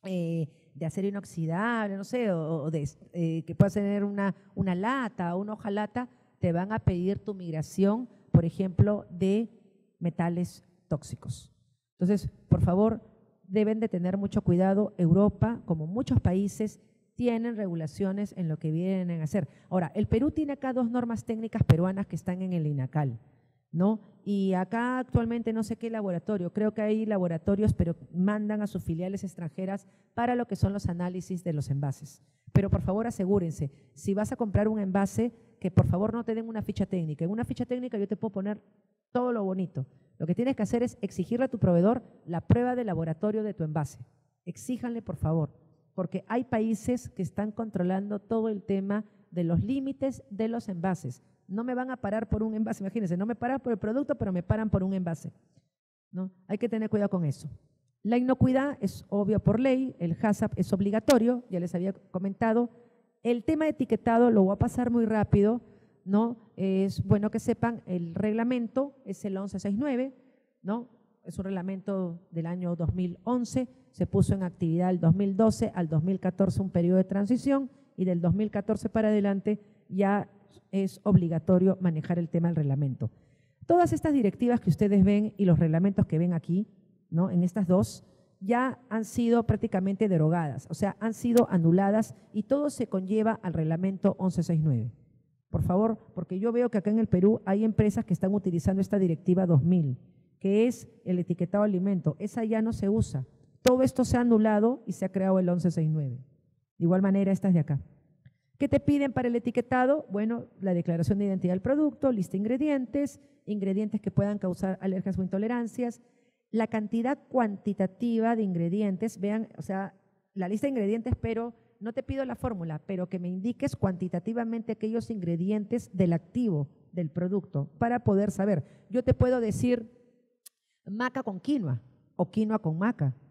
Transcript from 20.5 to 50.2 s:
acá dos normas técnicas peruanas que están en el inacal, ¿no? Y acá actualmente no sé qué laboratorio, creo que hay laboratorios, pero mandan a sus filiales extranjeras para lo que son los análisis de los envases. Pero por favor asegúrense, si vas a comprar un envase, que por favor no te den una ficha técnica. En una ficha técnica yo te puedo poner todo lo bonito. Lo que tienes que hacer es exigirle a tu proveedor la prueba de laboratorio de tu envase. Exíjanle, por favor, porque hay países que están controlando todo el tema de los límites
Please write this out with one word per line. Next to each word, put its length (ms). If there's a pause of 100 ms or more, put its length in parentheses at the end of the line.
acá 200
dos 160
normas 360
técnicas 380
peruanas 440
que 80
están 260
en 120
el 120
inacal, 540 (520)
¿no? 280 (240)
Y 300
acá 440
actualmente 560
no 80
sé 140
qué 160
laboratorio, 600
creo 220
que 80
hay 240
laboratorios, 680
pero 200 (160)
mandan 520
a 40
sus 160
filiales 400
extranjeras 640 (280)
para 200
lo 120
que 80
son 180
los 140
análisis 560
de 100
los 160
envases. 540 (300)
Pero 180
por 100
favor 240
asegúrense, 680 (220)
si 220
vas 160
a 40
comprar 320
un 120
envase, 520 (280)
que 100
por 160
favor 280
no 100
te 100
den 160
una 140
ficha 240
técnica. 360
En 80
una 140
ficha 200
técnica 320
yo 100
te 100
puedo 140
poner 300 (500)
todo 200
lo 120
bonito. 420 (320)
Lo 80
que 100
tienes 200
que 80
hacer 200
es 180
exigirle 440
a 40
tu 100
proveedor 440 (220)
la 160
prueba 340
de 80
laboratorio 600
de 100
tu 100
envase. 360 (460)
Exíjanle, 560
por 140
favor, 360 (420)
porque 340
hay 160
países 640
que 120
están 300
controlando 680
todo 300
el 120
tema 420 (280)
de 120
los 200
límites 640